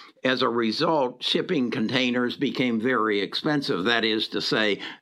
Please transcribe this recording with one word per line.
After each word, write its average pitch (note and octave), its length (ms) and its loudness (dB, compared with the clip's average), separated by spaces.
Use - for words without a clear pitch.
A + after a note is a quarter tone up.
as B2+ 180 2
a B2+ 80 2
result, A#2+ 720 0
shipping D3 480 0
containers B2 680 0
became A#2+ 420 0
very A2 400 2
expensive. C#3 640 -2
That A#2 220 2
is A2 240 0
to G2+ 120 -4
say, G#2+ 380 0